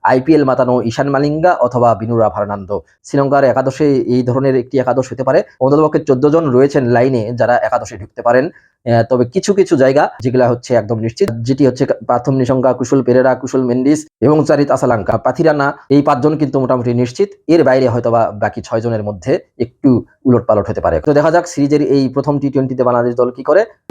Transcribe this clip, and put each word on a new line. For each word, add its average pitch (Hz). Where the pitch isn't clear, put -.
আইপিএল 131
মাতানো 127
ঈশান 117
মালিঙ্গা 147
অথবা 120
বিনুরা 113
ফার্নান্দো। 101
শ্রীলঙ্কার 139
একাদশে 131
এই 123
ধরনের 131
একটি 123
একাদশ 127
হতে 123
পারে। 135
অন্ততপক্ষে 151
চোদ্দ 135
জন 165
রয়েছেন 135
লাইনে 123
যারা 117
একাদশে 117
ঢুকতে -
পারেন। 123
আহ, 117
তবে 123
কিছু 180
কিছু 185
জায়গা 135
যেগুলা 123
হচ্ছে 123
একদম 110
নিশ্চিত, 160
যেটি 135
হচ্ছে -
প্রাথম 127
নিশঙ্কা, 127
কুশল 131
পেরেরা, 127
কুশল 131
মেন্ডিস 127
এবং 143
চারিত 143
আসালাঙ্কা, 117
পাথিরানা, 143
এই 143
পাঁচজন 143
কিন্তু 139
মোটামুটি 123
নিশ্চিত। 123
এর 165
বাইরে 131
হয়তোবা 117
বাকি 104
ছয় 113
জনের 113
মধ্যে 104
একটু 131
উলটপালট 113
হতে -
পারে। 82
তো 151
দেখা 147
যাক 175
সিরিজের 143
এই 139
প্রথম 139
টি 139
টোয়েন্টিতে 131
বাংলাদেশ 123
দল 123
কি 131
করে। 160